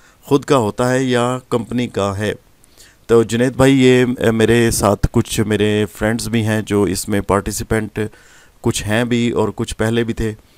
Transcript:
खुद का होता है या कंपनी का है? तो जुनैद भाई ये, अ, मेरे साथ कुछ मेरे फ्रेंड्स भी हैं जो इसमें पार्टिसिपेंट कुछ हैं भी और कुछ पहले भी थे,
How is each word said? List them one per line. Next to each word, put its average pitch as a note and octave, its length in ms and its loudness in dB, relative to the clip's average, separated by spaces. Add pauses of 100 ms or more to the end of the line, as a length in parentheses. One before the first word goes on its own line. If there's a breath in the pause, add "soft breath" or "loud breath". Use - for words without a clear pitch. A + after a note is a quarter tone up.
(260 soft breath)
खुद C#3+ 200 0
का C#3+ 120 2
होता A#2 300 0
है B2+ 180 0
या B2 200 0 (260)
कंपनी A#2 380 -4
का G2+ 240 -2
है? G2+ 200 -4 (760 loud breath)
तो A#2 140 6
जुनैद A#2 340 -2
भाई C3+ 160 4
ये, B2+ 300 6
अ, B2 300 0
मेरे A2+ 400 2
साथ G2+ 400 2
कुछ - 280 -2
मेरे G#2+ 460 0
फ्रेंड्स A2 400 -4
भी A2+ 160 0
हैं G#2+ 220 -2
जो G#2 220 2
इसमें G2+ 360 -4
पार्टिसिपेंट G#2 840 -4 (540 loud breath)
कुछ A2+ 200 -2
हैं G#2+ 260 0
भी A#2+ 240 0
और G2+ 200 0
कुछ - 200 -8
पहले A2+ 300 -2
भी A2+ 100 -4
थे, A2 180 -4 (260 soft breath)